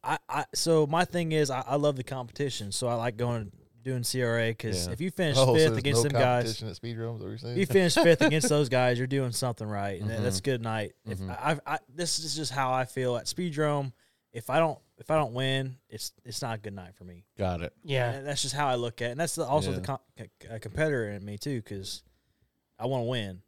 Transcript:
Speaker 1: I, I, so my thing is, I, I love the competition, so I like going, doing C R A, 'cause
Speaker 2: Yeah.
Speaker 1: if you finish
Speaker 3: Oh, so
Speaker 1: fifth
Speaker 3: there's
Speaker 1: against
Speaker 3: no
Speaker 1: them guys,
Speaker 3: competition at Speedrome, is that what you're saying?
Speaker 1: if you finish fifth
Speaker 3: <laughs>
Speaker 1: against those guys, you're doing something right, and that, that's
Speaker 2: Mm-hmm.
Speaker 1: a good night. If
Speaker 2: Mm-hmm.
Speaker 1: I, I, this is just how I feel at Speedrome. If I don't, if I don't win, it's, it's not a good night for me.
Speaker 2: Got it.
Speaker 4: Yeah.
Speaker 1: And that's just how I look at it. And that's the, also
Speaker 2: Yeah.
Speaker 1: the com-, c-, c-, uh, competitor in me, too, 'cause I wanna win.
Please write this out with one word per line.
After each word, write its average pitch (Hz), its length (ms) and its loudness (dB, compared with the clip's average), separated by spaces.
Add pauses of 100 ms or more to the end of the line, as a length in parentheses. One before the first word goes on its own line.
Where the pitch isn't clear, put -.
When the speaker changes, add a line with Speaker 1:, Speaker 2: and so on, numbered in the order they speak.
Speaker 1:
I, - 160 -2 (100)
I, 143 240 -2
so 160 320 4
my 160 200 2
thing 170 260 -2
is, 151 180 2
I, 131 160 -2
I 131 120 0
love 147 180 2
the 131 80 -6
competition, 123 680 -6
so 123 160 -2
I 120 60 0
like 117 240 -2
going, 117 340 -2 (300)
doing 127 220 -4
C 127 200 0
R 117 160 2
A, 113 160 2
'cause 92 320 -2
Speaker 2:
Yeah. 87 60 -4
Speaker 1:
if 113 60 -8
you 180 120 -2
finish 151 260 2
Speaker 3:
Oh, 135 80 8
so 143 80 6
Speaker 1:
fifth 156 140 8
Speaker 3:
there's 151 100 2
Speaker 1:
against 123 260 4
Speaker 3:
no 143 60 2
Speaker 1:
them 131 100 2
guys, 123 240 4 (160)
Speaker 3:
competition 113 100 -8
at 87 60 -10
Speedrome, 117 400 -8
is 110 40 -10
that 101 60 -10
what 98 40 -8
you're 107 80 -10
saying? 120 160 -8
Speaker 1:
if 160 60 0
you 196 80 4
finish 185 260 6
fifth 170 280 8
Speaker 3:
<laughs> - 20 6
Speaker 1:
against 151 260 4
those 147 180 4
guys, 123 300 4
you're 127 100 0
doing 131 240 0
something 113 360 -4
right, 101 340 -4
and 104 80 -2
that, 110 140 -2
that's 95 180 0
Speaker 2:
Mm-hmm. 139 80 0
Speaker 1:
a 135 40 2
good 120 100 -2
night. 110 300 -2 (140)
If 101 120 -6
Speaker 2:
Mm-hmm. 95 120 -6
Speaker 1:
I, 147 340 0
I, 151 120 -4 (160)
this 165 260 -2
is 151 160 -6
just 143 160 -4
how 131 220 0
I 127 120 2
feel 123 300 -2
at 117 120 -6
Speedrome. 147 680 -2 (400)
If - 160 -10
I 139 100 2
don't, 160 180 2 (200)
if - 140 -6
I 156 60 4
don't 131 160 0
win, 135 440 -2 (100)
it's, - 240 -10 (140)
it's - 160 -8
not 120 140 -4
a - 20 -10
good 101 160 -10
night 92 220 -14
for - 100 -20
me. 90 180 -18 (140)
Speaker 2:
Got 90 240 0
it. 85 120 -6 (100)
Speaker 4:
Yeah. 127 280 0
Speaker 1:
And 135 160 -8
that's 143 140 -4
just 135 140 -4
how 143 120 0
I 127 80 2
look 120 260 -4
at 120 80 -2
it. - 20 -6
And 135 80 -8
that's 165 160 -2
the, 160 100 -2
also 127 240 2
Speaker 2:
Yeah. 92 80 -2
Speaker 1:
the 92 60 -6
com-, 135 160 -6 (180)
c-, 113 80 -14 (160)
c-, - 80 -20
uh, 113 100 -10
competitor 127 520 -2
in 101 120 -10
me, 101 140 -10
too, 131 240 -6
'cause 95 420 -12 (760)
I 117 80 -4
wanna 131 180 -2
win. 104 420 -4